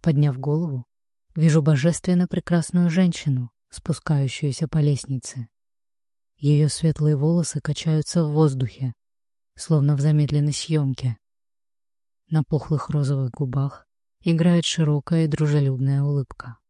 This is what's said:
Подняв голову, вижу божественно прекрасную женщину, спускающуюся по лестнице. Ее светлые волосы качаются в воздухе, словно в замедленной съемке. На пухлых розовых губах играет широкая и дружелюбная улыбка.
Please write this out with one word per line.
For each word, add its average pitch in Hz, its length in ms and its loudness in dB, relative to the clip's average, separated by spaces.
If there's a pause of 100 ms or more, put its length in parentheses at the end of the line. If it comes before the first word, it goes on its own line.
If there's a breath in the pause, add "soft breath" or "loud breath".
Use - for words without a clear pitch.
Подняв 143 360 2
голову, 147 480 -4 (480)
вижу 156 280 4
божественно 165 640 2
прекрасную 175 640 0
женщину, 151 600 0 (200)
спускающуюся 139 960 -4
по 160 100 -2
лестнице. 135 720 -2 (880)
Ее 147 320 2
светлые 151 480 0
волосы 160 440 0
качаются 156 640 0
в 151 80 -2
воздухе, 131 600 0 (640)
словно 147 420 2
в 139 40 -2
замедленной 147 520 2
съемке. 135 640 -2 (1160)
На 156 100 0
пухлых - 460 -4
розовых 139 440 -2
губах 135 540 -6 (360)
играет 170 420 2
широкая 156 600 0
и - 20 -2
дружелюбная 139 720 0
улыбка. 139 560 -4 (140)